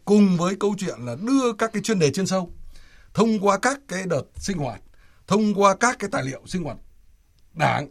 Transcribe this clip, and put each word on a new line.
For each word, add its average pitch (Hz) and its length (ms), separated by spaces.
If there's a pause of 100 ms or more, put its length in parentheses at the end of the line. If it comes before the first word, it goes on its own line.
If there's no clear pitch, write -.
cùng 196 320
với 180 180
câu 202 220
chuyện 170 220
là 120 160
đưa 240 380
các 220 200
cái 202 100
chuyên 208 160
đề 147 120
chuyên 190 160
sâu 180 260 (600)
thông 214 260
qua 196 200
các 269 280
cái 185 180
đợt 160 180 (120)
sinh 180 220
hoạt, 123 240 (460)
thông 208 260
qua 196 220
các 240 240
cái 202 100
tài 202 140
liệu 131 240
sinh 180 160
hoạt 123 140 (760)
Đảng 139 380